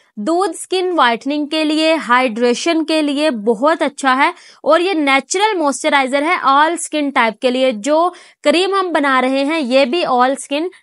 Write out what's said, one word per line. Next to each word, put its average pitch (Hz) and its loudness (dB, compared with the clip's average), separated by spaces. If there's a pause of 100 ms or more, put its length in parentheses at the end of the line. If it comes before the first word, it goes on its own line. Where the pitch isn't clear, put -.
(160)
दूध 330 -2
स्किन 359 -4
व्हाइटनिंग 277 0
के 311 -2
लिए, 311 0
हाइड्रेशन 247 0
के 311 0
लिए 294 0
बहुत 240 0
अच्छा 269 0
है 302 2 (300)
और 320 4
ये 381 0
नेचुरल 311 0
मॉइस्चराइजर 285 0
है 349 -2
all 302 2
skin 294 -4
type 226 0
के 254 0
लिए। 262 2
जो 302 0 (300)
क्रीम 359 2
हम 370 -2
बना 277 0
रहे 269 0
हैं 320 -2
ये 262 2
भी 339 -2
all 254 0
skin 311 -4 (120)